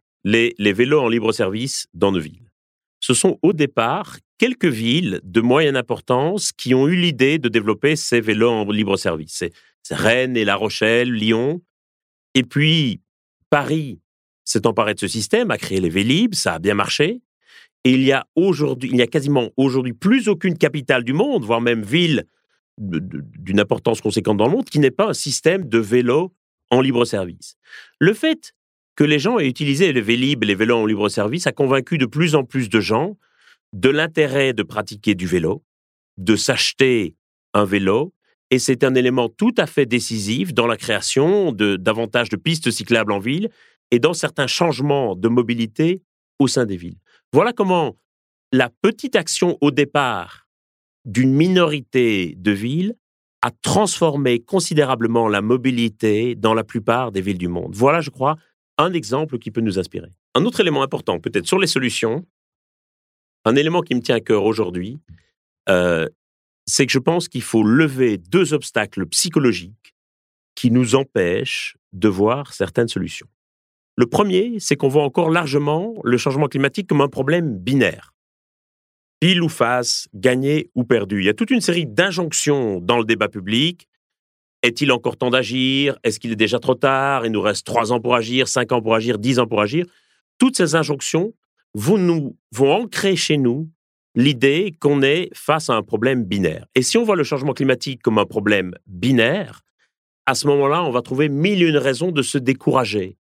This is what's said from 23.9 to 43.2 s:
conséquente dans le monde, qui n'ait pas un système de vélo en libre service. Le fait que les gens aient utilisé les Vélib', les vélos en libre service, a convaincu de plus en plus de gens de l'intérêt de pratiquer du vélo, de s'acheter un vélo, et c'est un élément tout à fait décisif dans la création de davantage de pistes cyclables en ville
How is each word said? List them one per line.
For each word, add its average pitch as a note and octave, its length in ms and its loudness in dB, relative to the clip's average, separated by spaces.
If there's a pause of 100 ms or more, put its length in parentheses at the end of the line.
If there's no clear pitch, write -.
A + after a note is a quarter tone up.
conséquente G#2+ 360 -2
dans G#2 80 2
le C3 60 2
monde, B3 180 -2
qui - 80 -2
n'ait C#3 140 4
pas G#3+ 180 0
un - 40 -2
système E3 540 -2
de A2+ 120 2
vélo B2 520 0 (380)
en B2 100 4
libre B2+ 260 2
service. F#2 500 -8 (440)
Le F#3 140 4
fait D#4 400 -4 (420)
que - 80 4
les D3+ 140 4
gens G#3 220 0
aient D3 80 0
utilisé C#3+ 460 0
les B2+ 80 0
Vélib', A#2+ 420 0
les G2+ 100 2
vélos A2 240 2
en A2 80 0
libre G#2 240 0
service, A2 380 -2
a C3+ 40 -2
convaincu C3+ 460 0
de C3 80 0
plus D3+ 300 0
en C#3 80 2
plus B2 260 -6
de A2 100 2
gens A#2 380 -2 (560)
de G2 160 2
l'intérêt C#3+ 640 0
de G#2+ 80 -4
pratiquer G#2 540 -4
du F2+ 100 -6
vélo, E2+ 380 -2 (540)
de G2+ 180 2
s'acheter A#2 800 0 (400)
un G#2 100 2
vélo, G2+ 480 0 (380)
et C3 80 4
c'est B2+ 240 0
un C3 100 4
élément B2+ 340 2
tout A#3 300 -2
à F#3 80 2
fait C#3+ 220 0
décisif A#2 680 -4
dans A#2 140 0
la A2+ 100 -2
création D3+ 760 0
de G2+ 260 0
davantage A2 520 -2
de G#2+ 60 -6
pistes D#3 340 -2
cyclables A2 420 0
en G2+ 80 -2
ville D3 300 -4 (400)